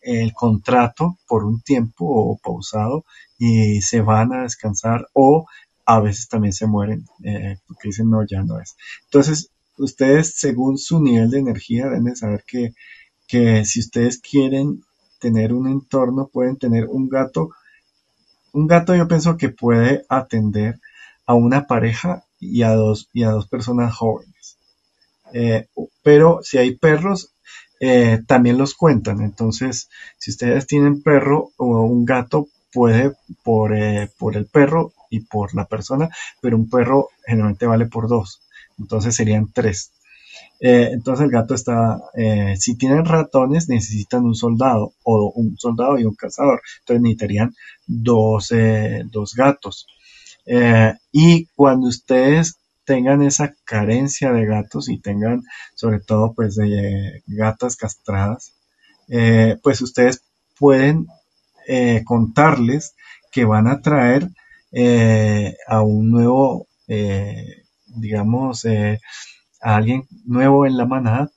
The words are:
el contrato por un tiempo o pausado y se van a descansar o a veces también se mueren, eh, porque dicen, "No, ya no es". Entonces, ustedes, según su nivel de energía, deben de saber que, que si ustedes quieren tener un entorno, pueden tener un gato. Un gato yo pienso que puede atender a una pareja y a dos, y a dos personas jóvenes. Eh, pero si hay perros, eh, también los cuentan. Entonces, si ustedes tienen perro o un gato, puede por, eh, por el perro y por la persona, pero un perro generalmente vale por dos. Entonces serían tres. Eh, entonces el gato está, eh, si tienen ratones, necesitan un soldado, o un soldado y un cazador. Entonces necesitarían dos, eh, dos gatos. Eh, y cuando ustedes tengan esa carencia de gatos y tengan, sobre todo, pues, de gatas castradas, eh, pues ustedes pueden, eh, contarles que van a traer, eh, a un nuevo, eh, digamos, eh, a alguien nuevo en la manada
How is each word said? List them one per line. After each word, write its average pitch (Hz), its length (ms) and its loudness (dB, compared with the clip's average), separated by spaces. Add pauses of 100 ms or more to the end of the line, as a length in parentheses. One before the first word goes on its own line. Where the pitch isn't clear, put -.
el 113 320 -4
contrato 123 840 -2 (100)
por 107 180 0
un 113 160 -4
tiempo 127 440 -4
o 107 320 -2
pausado 113 680 -8 (320)
y 110 440 2
se 113 200 -2
van 110 320 2
a 127 100 -6
descansar 113 720 -6
o 143 320 4 (400)
a 113 140 4
veces 104 300 -4
también 104 240 -2
se 107 140 -6
mueren, 104 380 -4 (180)
eh, 101 340 -8 (100)
porque - 220 -14
dicen, 110 200 -2
"No, 110 160 0
ya 98 180 -6
no - 160 -6
es". - 160 -20 (300)
Entonces, 151 440 0 (280)
ustedes, 139 600 0
según 135 400 -2
su 160 240 -2
nivel 117 280 2
de 135 100 -2
energía, 135 460 -4
deben 247 200 -4
de 123 100 -6
saber 208 320 -8
que, 123 260 -6 (540)
que 113 380 2
si 117 160 -4
ustedes 120 380 -4
quieren 135 640 -2 (360)
tener 113 340 0
un 127 160 -4
entorno, 135 640 -4
pueden 127 260 -4
tener 117 300 0
un 131 220 -4
gato. 135 400 -4 (1040)
Un 151 140 0
gato 170 280 2
yo 170 140 2
pienso 165 280 0
que 139 120 -4
puede 117 580 0
atender 110 720 -2 (460)
a 120 100 0
una 123 320 2
pareja 117 560 -2 (160)
y 113 240 -4
a 110 100 2
dos, 107 380 0
y 117 120 -2
a 110 80 0
dos 107 180 -4
personas 120 460 -4
jóvenes. - 640 -8 (760)
Eh, 117 340 -2 (360)
pero 156 400 6
si - 160 -4
hay 127 180 0
perros, 170 560 0 (480)
eh, 120 460 4
también 123 300 4
los 139 180 -2
cuentan. 110 460 2
Entonces, 113 680 -6 (300)
si - 120 -12
ustedes 127 360 -2
tienen 143 360 2
perro 143 540 2
o 117 280 0
un 120 200 2
gato, 127 420 -2 (260)
puede 123 400 2 (300)
por, 107 320 0
eh, 104 440 -4
por 104 180 -6
el 101 100 -6
perro 156 460 0 (160)
y 113 120 -6
por 107 340 -8
la 101 120 -4
persona, 135 420 -6 (320)
pero 117 160 0
un 113 120 0
perro 127 400 0 (180)
generalmente 107 400 0
vale 113 200 2
por 113 220 -6
dos. 110 320 -4 (380)
Entonces 110 360 -4
serían 107 380 0
tres. 110 400 -4 (640)
Eh, 123 340 4
entonces 131 320 -2
el 135 60 0
gato 117 240 -2
está, 117 440 -2 (160)
eh, 104 420 -2
si 113 200 -4
tienen 139 280 2
ratones, 160 640 0
necesitan 107 560 -2
un 117 100 0
soldado, 117 580 -2 (100)
o 107 320 2
un 113 220 -2
soldado 123 420 -2
y 113 60 0
un 151 100 -2
cazador. - 460 -2 (180)
Entonces 120 220 0
necesitarían 110 520 -2 (320)
dos, 110 680 0
eh, 110 600 0
dos 104 240 -8
gatos. 131 520 -2 (580)
Eh, 117 480 4 (180)
y 165 440 6
cuando 131 320 4
ustedes 135 720 0 (260)
tengan 135 380 2
esa 143 300 -2 (120)
carencia 123 680 -2
de 113 120 0
gatos 107 440 -6
y 117 100 -6
tengan, 107 420 -4 (340)
sobre 110 260 -2
todo, 107 320 -2
pues, 104 220 -4
de 101 720 -4
gatas 107 500 -4
castradas, 101 760 -6 (560)
eh, 113 540 4
pues 139 180 0
ustedes 123 420 0 (360)
pueden, 143 480 4 (600)
eh, 120 380 0
contarles 123 880 0 (360)
que 123 140 0
van 107 220 2
a 135 140 0
traer, 147 480 2 (420)
eh, 110 840 2 (120)
a 110 160 0
un 107 280 2
nuevo, 123 560 2 (200)
eh, 104 760 -6 (240)
digamos, 113 800 -4
eh, 107 340 -2 (600)
a 110 160 0
alguien 120 260 0 (220)
nuevo 135 400 4
en 131 120 0
la 123 80 -2
manada 131 500 -2